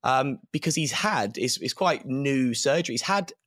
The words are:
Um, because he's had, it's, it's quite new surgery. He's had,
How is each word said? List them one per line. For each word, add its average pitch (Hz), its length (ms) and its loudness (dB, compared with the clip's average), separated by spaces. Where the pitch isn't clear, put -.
Um, 131 340 2
because 156 240 0
he's 151 160 0
had, 123 480 0
it's, 123 200 -2
it's - 160 -4
quite 175 320 0
new 131 480 0
surgery. 143 400 0
He's - 80 -2
had, 196 300 0